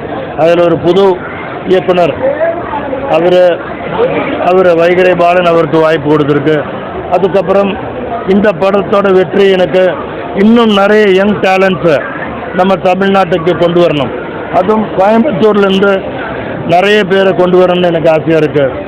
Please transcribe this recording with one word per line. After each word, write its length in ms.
அதுல 260
ஒரு 80
புது 180
இயக்குனர், 420
அவரு, 260
அவரு 200
வைகரை 400
பாலன் 300
அவருக்கு 320
வாய்ப்பு 260
கொடுத்துருக்கு. 460
அதுக்கப்புறம் 540
இந்த 140
படத்தோட 440
வெற்றி 260
எனக்கு 260
இன்னும் 360
நிறைய 240
யங் 180
டேலண்ட்ஸை 500
நம்ம 140
தமிழ்நாட்டுக்கு 640
கொண்டு 220
வரணும். 280
அதுவும் 280
கோயம்புத்தூர்லேருந்து 920
நிறைய 260
பேரை 300
கொண்டு 200
வரணும்னு 300
எனக்கு 240
ஆசையா 280
இருக்கு. 220